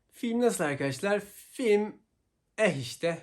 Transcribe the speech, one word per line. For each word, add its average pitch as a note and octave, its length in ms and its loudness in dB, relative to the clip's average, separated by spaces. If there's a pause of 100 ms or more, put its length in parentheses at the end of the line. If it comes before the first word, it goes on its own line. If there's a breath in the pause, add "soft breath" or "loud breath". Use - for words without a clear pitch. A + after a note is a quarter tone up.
(120)
Film A#3 300 -2
nasıl G#3 220 2
arkadaşlar? C#3+ 560 -2 (320)
Film G#3+ 440 2 (640)
eh F#3+ 240 2
işte. E3 420 -4